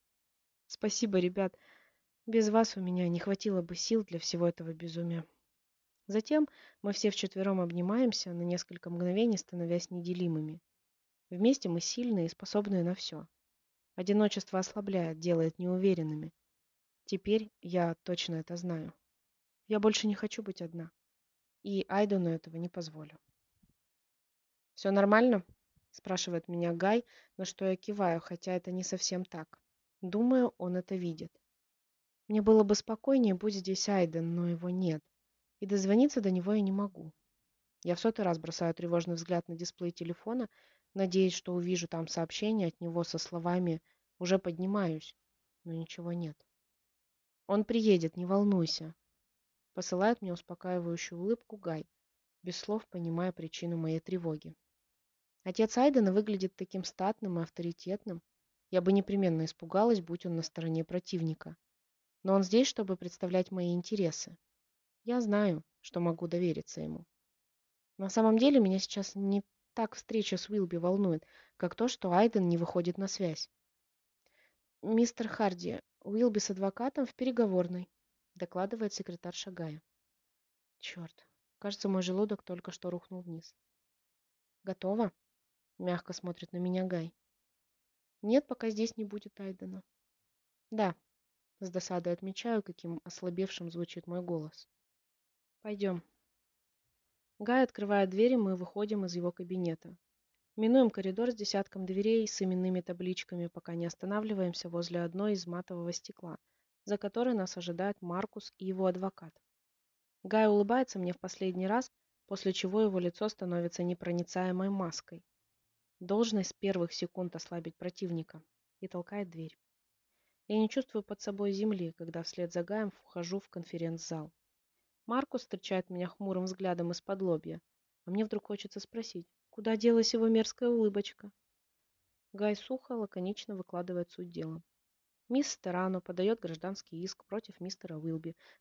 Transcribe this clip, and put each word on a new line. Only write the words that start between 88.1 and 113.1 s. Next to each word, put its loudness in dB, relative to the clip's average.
«Нет, 4
пока -4
здесь -2
не -6
будет -12
Айдена». -12
«Да», 0
с -8
досадой -2
отмечаю, -2
каким -10
ослабевшим -6
звучит -8
мой -6
голос. -6
«Пойдем». -2
Гай 4
открывает 2
дверь, 6
и 4
мы 2
выходим -2
из -6
его 0
кабинета. -4
Минуем 6
коридор -2
с 0
десятком -4
дверей 2
с -6
именными 0
табличками, -6
пока -12
не -4
останавливаемся -4
возле -4
одной -2
из -2
матового -6
стекла, -12
за -2
которой 0
нас -2
ожидает -4
Маркус -6
и -12
его 0
адвокат. -2
Гай 4
улыбается 4
мне -2
в -10
последний -4
раз, 0
после -2
чего 0
его 4
лицо -2